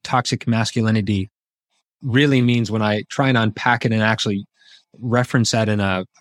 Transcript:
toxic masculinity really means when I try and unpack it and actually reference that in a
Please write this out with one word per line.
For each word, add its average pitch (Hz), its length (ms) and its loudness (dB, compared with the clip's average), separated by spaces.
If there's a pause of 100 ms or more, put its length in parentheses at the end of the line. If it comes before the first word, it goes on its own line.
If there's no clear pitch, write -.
toxic - 420 -2
masculinity 110 840 -2 (720)
really 135 400 2
means 120 280 0
when 110 120 -2
I 104 280 0
try 139 180 0
and 123 100 2
unpack 113 460 0
it 117 80 0
and 110 100 2
actually 107 420 0 (540)
reference 120 520 0
that 110 180 0
in 104 120 0
a 95 240 -2 (160)